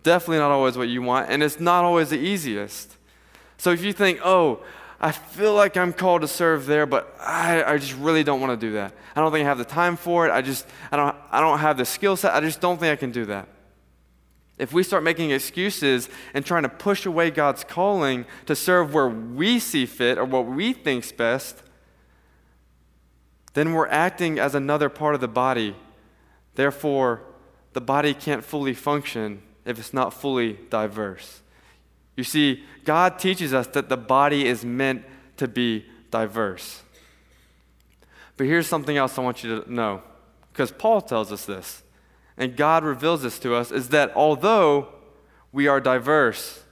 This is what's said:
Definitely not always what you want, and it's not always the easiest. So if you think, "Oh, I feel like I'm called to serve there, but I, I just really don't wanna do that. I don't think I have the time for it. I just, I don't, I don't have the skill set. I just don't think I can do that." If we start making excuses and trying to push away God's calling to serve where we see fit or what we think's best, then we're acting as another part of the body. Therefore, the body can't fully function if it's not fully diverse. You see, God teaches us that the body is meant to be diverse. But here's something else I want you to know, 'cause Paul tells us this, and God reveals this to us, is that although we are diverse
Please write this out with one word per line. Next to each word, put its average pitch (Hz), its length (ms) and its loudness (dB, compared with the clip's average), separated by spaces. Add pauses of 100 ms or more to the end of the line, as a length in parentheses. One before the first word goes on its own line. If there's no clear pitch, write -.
Definitely 170 360 2
not 147 120 2
always 131 280 2
what 123 100 -2
you 123 140 -4
want, 123 260 0
and 139 140 0
it's 151 180 -2
not 175 240 4
always 170 240 2
the 147 100 -2
easiest. 135 800 -6 (600)
So 180 120 2
if 170 120 2
you 202 100 -2
think, 185 320 2
"Oh, 170 380 4 (360)
I 151 140 0
feel 208 420 0
like 202 220 4
I'm 180 160 2
called 175 300 2
to 151 60 -2
serve 160 360 0
there, 147 220 2
but - 340 -2
I, 165 540 0
I - 20 2
just 131 200 -4
really 156 280 2
don't 139 160 0
wanna 131 160 -2
do 110 160 -4
that. 101 220 -6 (200)
I 147 60 0
don't 156 100 4
think 151 140 0
I 143 40 2
have 135 100 0
the 120 60 -6
time 170 320 0
for 170 300 2
it. - 40 2
I 127 100 2
just, 131 260 -6 (240)
I 147 60 0
don't, 143 180 2 (160)
I 127 100 2
don't 151 180 4
have 151 180 2
the 127 80 -2
skill 196 320 0
set. - 160 2
I 151 80 2
just 156 220 -4
don't 175 180 0
think 160 120 2
I 143 40 0
can 135 140 -6
do 117 160 -6
that." 98 220 -8 (1080)
If 139 160 -6
we 180 100 2
start 180 200 0
making 165 300 0
excuses 139 760 -2 (240)
and 139 140 -4
trying 170 160 0
to 131 80 -2
push - 340 -2
away 170 260 2
God's 143 320 0
calling 160 640 -2 (220)
to 151 100 0
serve 175 380 2
where 139 140 4
we 123 500 0
see 147 260 -2
fit 123 320 0
or 123 80 0
what 131 220 0
we 170 260 -2
think's 131 400 -4
best, 120 500 -2 (1900)
then 160 220 0
we're 160 140 2
acting 165 500 0
as 135 160 0
another 147 340 0
part 147 260 -2
of 131 60 -2
the 123 80 -4
body. 117 480 -2 (800)
Therefore, 139 680 0 (540)
the 127 80 -6
body 139 320 0
can't 139 280 -4
fully 139 300 -6
function 113 680 -6 (220)
if 117 140 -8
it's 113 140 -16
not 127 200 -2
fully 120 420 -2 (160)
diverse. 104 680 -6 (760)
You 127 80 -6
see, 147 400 0 (200)
God 180 340 2
teaches 180 360 -2
us 123 140 2
that - 220 -2
the 131 60 2
body 139 500 2
is 117 180 0
meant 127 400 -2 (320)
to 135 100 -4
be 117 400 -2 (240)
diverse. 107 720 -4 (1600)
But 131 80 0
here's 160 200 2
something 147 300 -2
else 131 220 0
I 127 40 -2
want 123 220 -4
you 113 160 -4
to - 120 -14
know, 110 300 -4 (520)
'cause 131 180 -2
Paul 220 300 2
tells 107 280 -2
us 104 140 -10
this, - 380 -12 (560)
and 123 180 -4
God 156 280 4
reveals 147 380 0
this 120 180 -6
to 120 140 0
us, 120 160 -2
is 123 200 -4
that 147 260 4
although 151 720 4 (640)
we 139 160 2
are 139 100 4
diverse 127 920 0